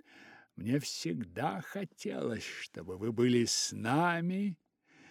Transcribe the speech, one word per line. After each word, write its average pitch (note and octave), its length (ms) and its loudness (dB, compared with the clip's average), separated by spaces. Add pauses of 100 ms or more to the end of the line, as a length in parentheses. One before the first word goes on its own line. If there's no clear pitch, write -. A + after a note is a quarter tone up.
(580)
Мне A#2+ 240 0
всегда C#3+ 800 -4
хотелось, - 840 -6
чтобы - 540 -10
вы A2 160 0
были A#2+ 320 6
с - 280 0
нами E3+ 840 2 (520)